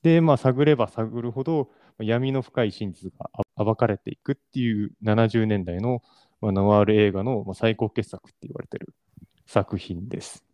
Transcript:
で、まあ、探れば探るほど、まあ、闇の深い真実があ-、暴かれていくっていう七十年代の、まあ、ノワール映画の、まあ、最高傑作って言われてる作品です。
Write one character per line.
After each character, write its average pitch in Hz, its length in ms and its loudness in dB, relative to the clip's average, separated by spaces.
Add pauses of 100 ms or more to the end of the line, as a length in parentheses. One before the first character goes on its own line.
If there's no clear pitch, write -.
で、 165 180 6
ま 160 120 6
あ、 131 40 6
探 131 280 2
れ 151 100 6
ば 117 140 0
探 113 340 -8
る 120 80 -6
ほ 131 140 -8
ど、 160 260 -2 (260)
ま - 60 -10
あ、 - 20 -6
闇 120 280 0
の 131 100 -2
深 - 220 -2
い 104 80 -2
真 101 200 -8
実 92 240 -14
が - 160 -12
あ-、 - 320 -4
暴 110 120 2
か 117 100 2
れ 104 100 0
て - 140 -12
い - 60 -14
く - 160 -8
っ - 20 -2
て - 240 -10
い 113 260 0
う - 60 -8 (120)
七 110 260 2
十 110 180 0
年 104 180 -2
代 87 120 -6
の、 120 260 -4 (380)
ま 110 80 -2
あ、 101 40 0
ノ 98 160 2
ワ 104 140 6
ー - 20 6
ル 107 120 4
映 104 160 4
画 95 100 -4
の、 117 220 -4
ま 95 80 -10
あ、 - 20 -8
最 113 220 0
高 107 140 -2
傑 - 200 -6
作 - 180 -18
っ - 40 -20
て - 160 -20
言 - 80 -16
わ - 40 -12
れ - 60 -14
て - 100 -12
る - 160 -14 (540)
作 98 320 -2
品 92 300 -10
で - 120 -10
す。 - 340 -20